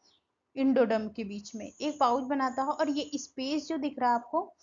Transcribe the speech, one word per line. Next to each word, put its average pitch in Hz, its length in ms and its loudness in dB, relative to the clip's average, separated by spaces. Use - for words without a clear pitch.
endoderm 226 580 4
के 226 80 -6
बीच 202 320 -10
में 208 160 -12
एक 294 180 -4
पाउच 262 240 4
बनाता 262 380 0
है, 269 60 0
और 294 220 0
ये 285 260 -2
स्पेस 285 520 -4
जो 320 100 -2
दिख 285 220 -4
रहा 247 100 2
है 240 60 4
आपको, 311 480 -4